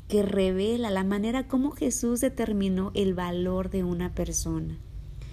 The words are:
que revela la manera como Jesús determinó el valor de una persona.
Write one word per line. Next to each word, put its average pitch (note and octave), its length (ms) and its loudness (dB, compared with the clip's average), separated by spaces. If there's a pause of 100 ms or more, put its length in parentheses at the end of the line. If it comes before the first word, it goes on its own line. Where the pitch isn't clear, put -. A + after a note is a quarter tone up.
que G#3 140 4
revela G3 680 2
la F#3+ 120 2
manera G#3+ 460 0
como C4+ 220 2
Jesús A#3+ 500 0
determinó G3+ 720 0
el F#3+ 220 2
valor F3+ 560 0
de F#3 140 0
una F3 300 -2
persona. D#3+ 640 -2 (540)